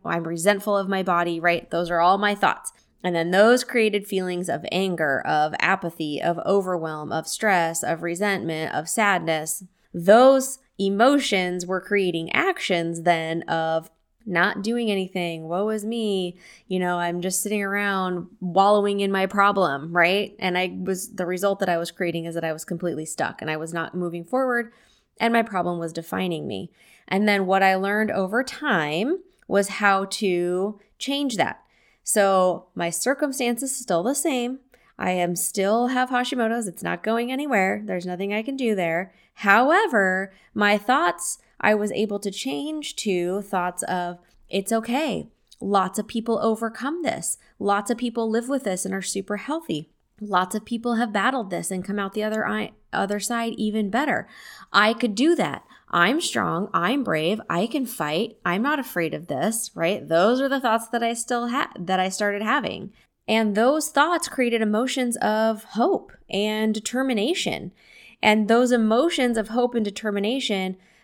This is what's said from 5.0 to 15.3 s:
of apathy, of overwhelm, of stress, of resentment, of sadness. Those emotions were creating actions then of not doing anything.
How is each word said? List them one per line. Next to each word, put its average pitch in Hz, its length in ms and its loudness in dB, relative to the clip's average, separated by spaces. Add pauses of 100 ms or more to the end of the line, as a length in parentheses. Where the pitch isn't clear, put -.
of 151 320 2
apathy, 165 640 -2
of 165 240 0
overwhelm, 170 680 -2
of 160 160 -4
stress, 170 560 0
of 165 180 -4
resentment, 170 720 -4
of 156 140 -4
sadness. 165 760 0 (300)
Those 247 680 6 (200)
emotions 196 840 2
were 185 160 -2
creating 180 500 0
actions 170 720 0
then 165 420 2
of 160 460 -2 (360)
not 190 360 2
doing 226 280 0
anything. 175 600 -4